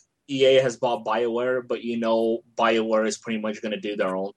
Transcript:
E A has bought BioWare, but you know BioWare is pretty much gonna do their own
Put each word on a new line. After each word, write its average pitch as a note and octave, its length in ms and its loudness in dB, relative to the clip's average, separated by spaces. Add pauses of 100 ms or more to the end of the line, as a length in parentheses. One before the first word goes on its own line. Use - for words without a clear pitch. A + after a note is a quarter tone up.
(300)
E C3+ 160 2
A C3 160 8
has B2 160 0
bought A#2 280 -2
BioWare, A#2+ 600 -2
but A#2 180 -6
you A#2 140 -4
know A2+ 420 2 (180)
BioWare A2 500 2
is G#2 100 -4
pretty A2+ 220 -6
much G#2+ 220 -6
gonna G#2+ 180 -6
do G#2 160 -6
their F#2+ 200 -2
own G2 220 -6